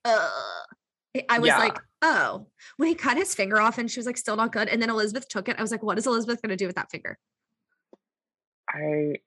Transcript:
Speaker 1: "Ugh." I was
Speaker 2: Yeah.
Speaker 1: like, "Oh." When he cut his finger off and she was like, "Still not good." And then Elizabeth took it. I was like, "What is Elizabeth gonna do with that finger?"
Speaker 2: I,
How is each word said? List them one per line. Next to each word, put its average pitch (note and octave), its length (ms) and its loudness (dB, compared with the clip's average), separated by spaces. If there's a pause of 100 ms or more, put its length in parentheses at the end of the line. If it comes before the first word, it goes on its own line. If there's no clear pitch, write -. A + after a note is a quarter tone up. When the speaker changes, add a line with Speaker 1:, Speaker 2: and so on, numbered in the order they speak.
Speaker 1:
"Ugh." B2 600 0 (640)
I A#3 80 4
was A#3 100 4
Speaker 2:
Yeah. - 100 6
Speaker 1:
like, A3 200 2 (240)
"Oh." G3+ 440 2 (300)
When D#4+ 120 2
he E4 60 2
cut C4 220 0
his F#4+ 180 0
finger G3+ 240 2
off A3 200 2
and A#3 120 -2
she - 80 -8
was A#3 80 -4
like, B3 120 -6
"Still G#3+ 180 -2
not A3+ 160 0
good." G#3+ 160 -2
And A3+ 140 0
then A3+ 80 0
Elizabeth A3 380 -2
took F#3+ 200 -6
it. B3 100 -2
I G#3+ 40 -2
was A3 100 -4
like, A3 100 -6
"What G3+ 160 0
is A3+ 80 -2
Elizabeth A#3 360 -2
gonna G3+ 140 -2
do F#3+ 100 -2
with F3+ 100 -6
that - 140 -6
finger?" - 280 -12 (1500)
Speaker 2:
I, D3+ 480 -2 (100)